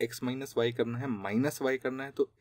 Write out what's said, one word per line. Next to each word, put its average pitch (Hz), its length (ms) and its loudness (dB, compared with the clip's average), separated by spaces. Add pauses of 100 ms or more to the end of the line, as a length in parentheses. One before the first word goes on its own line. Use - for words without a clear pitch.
x - 180 -4
माइनस 131 360 -4
y 120 180 4
करना 117 220 0
है, 135 100 -4
माइनस 107 540 0
y 131 160 4
करना 131 260 -2
है, 139 60 -10
तो 135 200 2 (100)